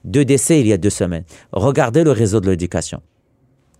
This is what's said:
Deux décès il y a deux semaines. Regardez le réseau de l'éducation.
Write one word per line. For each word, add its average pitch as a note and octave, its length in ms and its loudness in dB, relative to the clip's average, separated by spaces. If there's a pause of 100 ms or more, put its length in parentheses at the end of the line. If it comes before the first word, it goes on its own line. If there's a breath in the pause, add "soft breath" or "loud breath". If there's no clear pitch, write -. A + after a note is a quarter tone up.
Deux A#2 180 0
décès C#3 360 2
il A2+ 80 2
y G#2+ 60 4
a G2 40 2
deux F#2+ 140 0
semaines. F2 320 -4 (280 loud breath)
Regardez C3+ 520 0
le D#3 80 4
réseau A2 300 0
de F#2 100 0
l'éducation. F2 500 -4 (760)